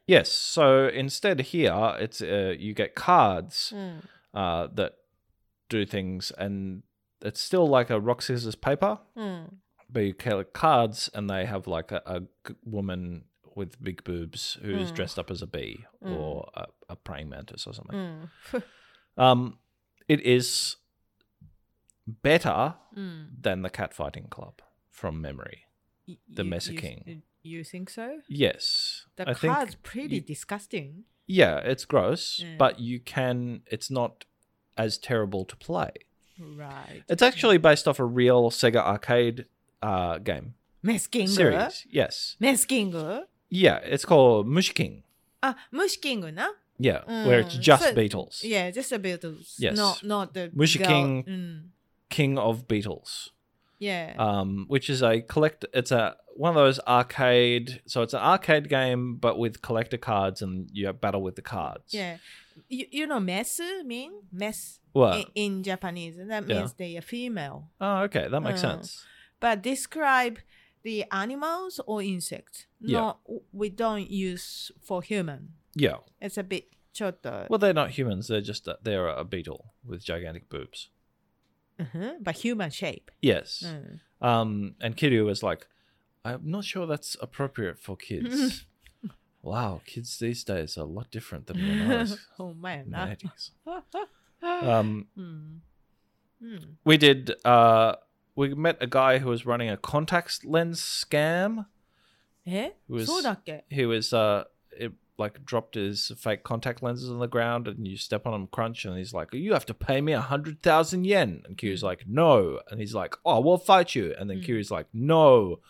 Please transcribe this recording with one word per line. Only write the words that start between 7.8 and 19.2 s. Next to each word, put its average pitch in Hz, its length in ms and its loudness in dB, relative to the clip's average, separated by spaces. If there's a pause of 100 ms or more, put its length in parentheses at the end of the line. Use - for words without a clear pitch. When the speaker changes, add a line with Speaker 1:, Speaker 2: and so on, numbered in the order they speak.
Speaker 1:
a 113 100 2
rock, 120 220 0
scissors, 120 340 -4
paper, 190 440 -2 (160)
Speaker 2:
Mm. 190 380 -12 (360)
Speaker 1:
but 120 120 -2
you 98 120 0
collect 98 400 -4
cards, 120 600 2
and 104 160 -6
they 95 160 -2
have, 101 200 -6
like, 85 280 -6
a, 90 120 -4
a 90 140 -6 (260)
g-, - 100 -14 (100)
woman 90 580 -6 (320)
with 95 260 -10
big 92 220 -10
boobs 85 580 -8
who's 98 300 -4
Speaker 2:
Mm. 82 40 -12
Speaker 1:
dressed 90 220 -6
up 90 140 -8
as 85 100 -8
a 85 60 -12
bee 65 380 -10 (180)
Speaker 2:
Mm. 92 140 -10
Speaker 1:
or 76 380 -8
a, - 100 -10 (240)
a 85 80 -12
praying 73 320 -12
mantis - 360 -14
or - 80 -14
something. 170 560 -12 (220)
Speaker 2:
Mm. 254 160 -4
<laughs> - 500 -20
Speaker 1:
Um, 127 420 4 (500)